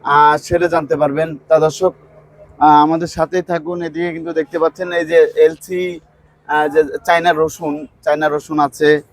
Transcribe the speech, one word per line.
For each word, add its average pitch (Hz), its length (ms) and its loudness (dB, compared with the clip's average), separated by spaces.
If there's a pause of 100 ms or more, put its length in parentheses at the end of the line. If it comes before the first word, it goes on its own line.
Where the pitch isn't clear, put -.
আহ, 147 320 4
সেটা 170 320 -2
জানতে 160 280 -2
পারবেন। 147 320 -2 (200)
তা 160 100 2
দর্শক, 156 340 0 (680)
আহ, 147 240 6
আমাদের 165 240 0
সাথেই 170 360 -4
থাকুন। 170 400 -6
এদিকে 170 300 -6
কিন্তু 165 200 -10
দেখতে 156 260 -4
পাচ্ছেন 165 340 -2
এই 170 140 -2
যে 165 120 2 (180)
এলসি, 160 460 0 (680)
আহ, 151 200 0
যে 151 120 2 (240)
চায়না 170 280 2
রসুন, 156 540 -4 (160)
চায়না 156 260 -2
রসুন 151 300 -6
আছে। 147 320 0 (220)